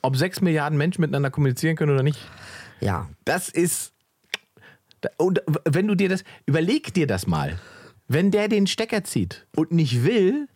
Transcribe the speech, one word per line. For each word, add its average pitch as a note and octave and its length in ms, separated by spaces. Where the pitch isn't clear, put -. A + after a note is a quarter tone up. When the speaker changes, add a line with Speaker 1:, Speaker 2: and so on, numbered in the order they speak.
Speaker 1:
ob C3 140
sechs F3 260
Milliarden D#3 360
Menschen E3+ 240
miteinander C#3 300
kommunizieren D3+ 440
können D3+ 160
oder C3+ 120
nicht. D3 160
Speaker 2:
Ja. F2 280
Speaker 1:
Das F3 240
ist, - 440
da-, - 160
und F3+ 300
w-, D#3 180
wenn E3+ 220
du G#3 80
dir F#3 140
das, F#3 140
überleg E3+ 480
dir D#3 140
das F#2+ 180
mal. D#2 320
Wenn E3+ 240
der G#3 160
den G#3 200
Stecker A3 360
zieht - 520
und D#3+ 160
nicht C3 320
will A3+ 520